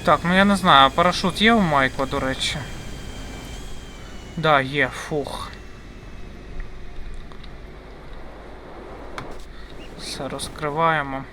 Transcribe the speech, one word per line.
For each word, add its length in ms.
Так, 200
ну 120
я 100
не 100
знаю, 320
а 20
парашут 520
є 120
у 60
Майкла, 460
до 140
речі? 380
Да, 240
є, 260
фух. 640
Все, 280
розкриваємо. 1040